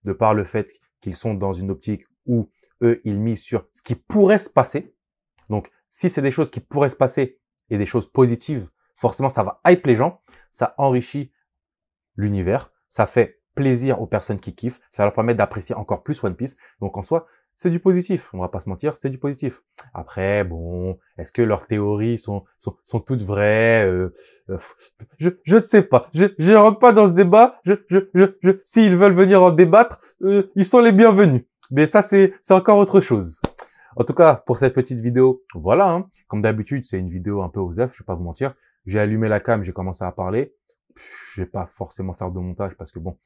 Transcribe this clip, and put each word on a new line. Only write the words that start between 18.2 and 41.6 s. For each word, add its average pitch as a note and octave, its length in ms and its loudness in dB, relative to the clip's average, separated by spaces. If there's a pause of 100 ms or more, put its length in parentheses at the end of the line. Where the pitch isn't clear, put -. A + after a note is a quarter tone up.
on - 20 -10
va F2+ 120 -8
pas G2 100 -10
se G2+ 100 -12
mentir, D3 260 -8
c'est - 140 -10
du C3 80 -12
positif. C#3 460 -10 (320)
Après, F#2+ 480 -4
bon, F2+ 560 -10 (180)
est-ce E2 140 -16
que A#2+ 100 -4
leurs G#2+ 240 -2
théories G#2 540 -4
sont, G2+ 240 -10 (160)
sont, - 240 -12
sont - 160 -8
toutes B2 240 -6
vraies ? G#2+ 600 0
Euh, F#2 300 -2 (360)
euh, F#2 100 -10 (580)
je, E3+ 140 -2 (120)
je E3+ 120 2
ne A3+ 40 6
sais A3 220 4
pas, C3 320 0
je, E3+ 120 2 (120)
je E3+ 160 4
rentre G#3+ 240 8
pas A#3+ 160 6
dans G#3 140 6
ce F3 60 2
débat, G3 500 4
je, F#3 100 0 (140)
je, F3+ 100 0 (160)
je, F#3 120 6 (160)
je, F#3 100 4 (120)
s'ils G#3+ 320 2
veulent F#3+ 200 6
venir F#3+ 260 6
en F3+ 80 8
débattre, F3+ 480 4 (240)
euh, G3 340 0
ils G3+ 100 0
sont B3 160 4
les A#3 100 6
bienvenus. F#3+ 540 6 (260)
Mais D3 160 2
ça, G#3 160 2
c'est, G3 380 2
c'est - 120 2
encore F#3+ 240 4
autre G3 240 4
chose. F#2+ 400 -4 (540)
En A#2+ 80 -4
tout C#3 100 -4
cas, D#3+ 220 4
pour - 220 -4
cette C3+ 180 -2
petite B2+ 260 -4
vidéo, B2+ 420 0 (120)
voilà, A#2 340 0
hein. F3+ 200 -6 (180)
Comme G#2 160 -6
d'habitude, A2 420 -4
c'est - 140 -10
une F#2 100 -8
vidéo F#2+ 320 -8
un F2+ 80 -8
peu G2 100 -10
aux F2+ 120 -6
F, A#2+ 240 -6
je - 80 -20
vais - 20 -20
pas F#2+ 80 -10
vous F2 100 -10
mentir. B2+ 300 -10 (320)
J'ai G2 140 -4
allumé G#2+ 300 -2
la G#2+ 100 -2
cam, G#2+ 240 -4
j'ai F2+ 100 -10
commencé F#2 300 -10
à F2+ 80 -8
parler. G2 420 -8 (800)
Je G2 80 -12
vais F2 60 -8
pas F#2+ 180 -12